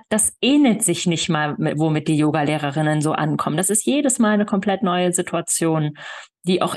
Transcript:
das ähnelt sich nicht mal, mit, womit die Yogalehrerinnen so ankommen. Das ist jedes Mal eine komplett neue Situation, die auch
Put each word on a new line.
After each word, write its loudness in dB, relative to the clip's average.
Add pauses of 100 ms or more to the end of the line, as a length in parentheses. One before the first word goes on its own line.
(100)
das 0
ähnelt 4
sich 0
nicht 0
mal, 0
mit, -2
womit 0
die 2
Yogalehrerinnen 0
so 0
ankommen. -2
Das 0
ist -2
jedes 0
Mal 4
eine 2
komplett -2
neue 0
Situation, -2 (520)
die 2
auch -4